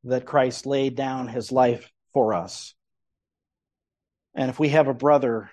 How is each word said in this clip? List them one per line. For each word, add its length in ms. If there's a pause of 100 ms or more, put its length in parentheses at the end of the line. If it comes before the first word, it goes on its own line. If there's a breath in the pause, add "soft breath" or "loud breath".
that 220
Christ 400
laid 300
down 320
his 220
life 400 (220)
for 220
us. 400 (1600)
And 160
if 80
we 100
have 180
a 60
brother 600